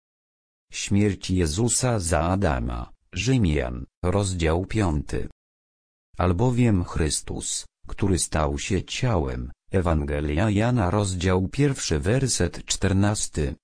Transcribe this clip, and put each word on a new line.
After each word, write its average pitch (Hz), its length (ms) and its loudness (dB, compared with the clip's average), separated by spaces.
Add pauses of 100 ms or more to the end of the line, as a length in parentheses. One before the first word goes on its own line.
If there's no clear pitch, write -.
(720)
Śmierć 101 580 0
Jezusa 104 720 0
za 85 220 0
Adama, 67 720 0 (220)
Rzymian, 78 720 0 (180)
rozdział 90 600 0
piąty. 76 640 -2 (880)
Albowiem 104 680 4
Chrystus, - 800 -4 (220)
który 92 320 0
stał 73 400 0
się 85 240 -2
ciałem, 69 680 -2 (200)
Ewangelia 76 800 0
Jana, 107 400 2
rozdział 95 580 0
pierwszy, 135 520 0
werset 98 640 0
czternasty, 95 1000 0